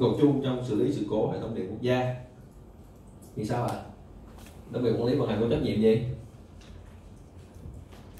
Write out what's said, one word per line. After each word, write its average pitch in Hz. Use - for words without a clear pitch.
cầu 117
chung 143
trong 127
xử 104
lý 123
sự 104
cố 107
hệ -
thống 113
điện 95
quốc 110
gia. 127
Thì -
sao 120
ạ? 107
Đơn -
vị 110
quản 107
lý -
vận 98
hành 107
có 117
trách -
nhiệm 104
gì? 110